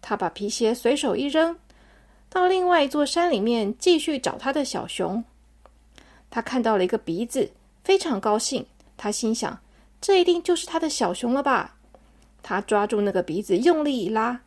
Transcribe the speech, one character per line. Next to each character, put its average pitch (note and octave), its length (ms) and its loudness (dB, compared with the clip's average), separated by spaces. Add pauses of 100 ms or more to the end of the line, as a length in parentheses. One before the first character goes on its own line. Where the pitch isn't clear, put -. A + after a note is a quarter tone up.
她 - 160 -6
把 F#3 120 -2
皮 G3+ 200 -8
鞋 A3+ 240 0
随 B3 200 0
手 C#4+ 220 -2
一 C4+ 120 -4
扔， D#4+ 300 0 (720)
到 F4+ 180 2
另 F#4 200 2
外 E4+ 160 4
一 C#4+ 40 0
座 D4 180 0
山 E4+ 260 0
里 A#3 80 0
面 A3 380 0
继 F4 200 4
续 D4+ 220 -2
找 - 180 -4
她 C4+ 140 -4
的 C#4+ 140 0
小 - 200 -6
熊。 F#3+ 380 -4 (1040)
她 - 120 -4
看 B3 200 -2
到 A3 160 2
了 F#3 60 4
一 F3+ 40 0
个 - 100 0
鼻 F3+ 280 -4
子， A#3 240 -2 (340)
非 G4 140 4
常 C#4 220 0
高 G#3 180 2
兴。 A3 280 -4 (320)
她 - 120 -6
心 A3 240 -2
想 - 240 -6 (440)
：“这 G4 180 4
一 F4 40 4
定 F4 200 2
就 F4+ 100 0
是 E4+ 140 -4
她 D#4+ 100 -4
的 E4 120 -2
小 G3 240 -2
熊 A#3+ 200 -2
了 C#4 80 0
吧？” C4 360 -2 (680)
她 F#3 160 -4
抓 G#3 260 0
住 G#3 140 -2
那 G3+ 100 2
个 F#3 140 0
鼻 E3+ 180 -4
子， F#3+ 160 0
用 D4+ 280 4
力 C4 180 -2
一 E3+ 60 -4
拉 A3+ 380 -2